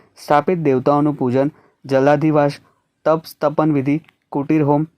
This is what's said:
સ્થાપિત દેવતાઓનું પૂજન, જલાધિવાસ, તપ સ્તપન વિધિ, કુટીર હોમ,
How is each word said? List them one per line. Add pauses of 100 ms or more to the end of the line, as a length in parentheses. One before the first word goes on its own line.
(240)
સ્થાપિત
દેવતાઓનું
પૂજન, (340)
જલાધિવાસ, (540)
તપ
સ્તપન
વિધિ, (300)
કુટીર
હોમ, (100)